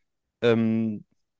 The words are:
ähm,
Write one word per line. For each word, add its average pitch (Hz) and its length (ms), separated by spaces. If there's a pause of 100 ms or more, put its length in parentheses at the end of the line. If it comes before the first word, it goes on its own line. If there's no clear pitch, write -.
(420)
ähm, 113 640 (340)